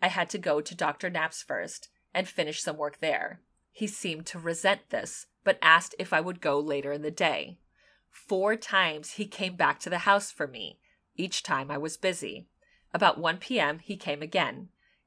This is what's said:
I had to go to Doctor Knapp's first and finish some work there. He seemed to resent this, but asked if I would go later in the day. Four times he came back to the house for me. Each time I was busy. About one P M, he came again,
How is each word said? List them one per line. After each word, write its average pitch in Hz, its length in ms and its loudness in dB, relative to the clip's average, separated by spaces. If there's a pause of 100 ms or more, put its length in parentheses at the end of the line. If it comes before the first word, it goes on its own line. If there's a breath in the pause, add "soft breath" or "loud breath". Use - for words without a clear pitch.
I 175 60 4
had 180 240 0
to 208 60 -4
go 151 240 2
to 160 140 -10
Doctor 170 340 -2
Knapp's 160 340 -4
first - 460 -8 (240)
and 185 140 -2
finish 151 340 -4
some 151 160 -4
work 147 220 -6
there. - 420 -2 (300)
He 214 160 -6
seemed 170 400 -6
to 175 120 -10
resent 170 520 0
this, - 340 -8 (180)
but 190 180 4
asked 165 360 8
if 180 160 -2
I 160 80 4
would 175 200 -4
go 143 180 2
later 143 320 -2
in 147 100 -4
the 151 100 -4
day. 147 460 -2 (540)
Four 202 440 0
times 175 580 0
he 208 120 -4
came 185 300 -6
back 147 240 2
to - 100 -8
the 208 100 -2
house 202 320 4
for 147 160 -4
me. 113 320 -14 (360)
Each 180 260 -4
time 139 300 -2
I 147 80 -2
was 156 180 -6
busy. 175 500 -4 (460)
About 175 240 6
one 165 200 0
P 240 220 -2
M, 156 200 2
he 196 180 -10
came 147 240 -6
again, 156 480 -2 (380)